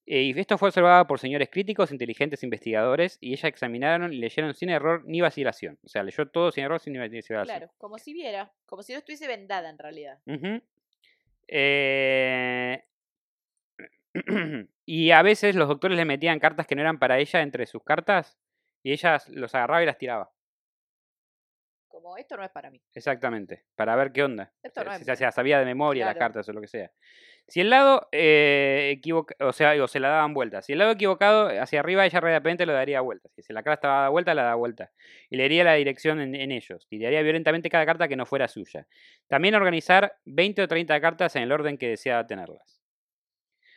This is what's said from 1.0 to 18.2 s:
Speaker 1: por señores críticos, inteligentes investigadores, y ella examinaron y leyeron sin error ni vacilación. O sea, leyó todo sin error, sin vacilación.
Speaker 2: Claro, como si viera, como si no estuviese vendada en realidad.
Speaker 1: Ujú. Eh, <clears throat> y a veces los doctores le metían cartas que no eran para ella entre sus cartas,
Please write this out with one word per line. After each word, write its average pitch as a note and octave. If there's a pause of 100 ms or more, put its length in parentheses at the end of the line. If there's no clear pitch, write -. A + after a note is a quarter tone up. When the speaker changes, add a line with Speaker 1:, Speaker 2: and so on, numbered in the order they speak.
Speaker 1:
por C3+
señores C#3
críticos, F#3+
inteligentes C#3
investigadores, B2
y B2+
ella D#3
examinaron D3
y C#3
leyeron C#3+
sin F3+
error D#3+
ni E3
vacilación. B2+
O -
sea, G#2
leyó G2
todo E3+
sin C#3
error, C#3+
sin C#3
vacilación. A2
Speaker 2:
Claro, F3
como G#3+
si D4
viera, G#3+ (140)
como G3
si B3
no C4+
estuviese D4
vendada G3
en D#3
realidad. D3+
Speaker 1:
Ujú. D3+ (840)
Eh, C3 (1300)
<clears throat> D#3 (180)
y D#3+
a E3
veces G#3
los D#3+
doctores F3
le E3
metían D3+
cartas D#3
que -
no C#3
eran D#3
para B2+
ella D3+
entre C3
sus -
cartas, E3+ (440)